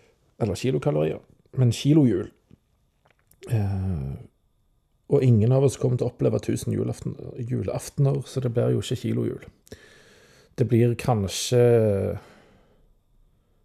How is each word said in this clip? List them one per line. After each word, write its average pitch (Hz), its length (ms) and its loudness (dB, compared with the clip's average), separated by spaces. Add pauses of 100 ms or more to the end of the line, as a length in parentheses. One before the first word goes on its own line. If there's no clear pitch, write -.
(420)
Eller 104 160 -2
kilokalorier, 147 640 -2 (380)
men 123 120 4
kilojul. 127 600 2 (1200)
Eh, 95 600 -2 (1000)
og 143 120 4
ingen 120 280 4
av 135 160 4
oss - 100 0
kommer 127 220 -2
til 117 80 -2
å 123 60 -4
oppleve 117 300 0
tusen 117 300 -4
julaften-, 117 440 -6 (200)
julaftener, 127 880 -2
så - 160 -8
det 120 140 -4
blir 120 180 2
jo 117 80 0
ikke 120 220 -6
kilojul. 113 440 -4 (1120)
Det 113 100 0
blir 117 320 4
kanskje 117 640 0 (2000)